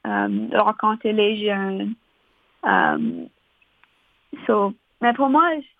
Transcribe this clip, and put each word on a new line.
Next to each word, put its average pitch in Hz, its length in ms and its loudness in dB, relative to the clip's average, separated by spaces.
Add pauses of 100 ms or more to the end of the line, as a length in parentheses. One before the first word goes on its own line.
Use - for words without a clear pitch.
euh, 104 500 -2
rencontrer 214 580 0
les 208 340 0
jeunes. 196 480 -4 (720)
Euh, 80 580 0 (1200)
so, 202 280 2 (260)
mais 233 120 4
pour 269 160 0
moi 320 200 4 (320)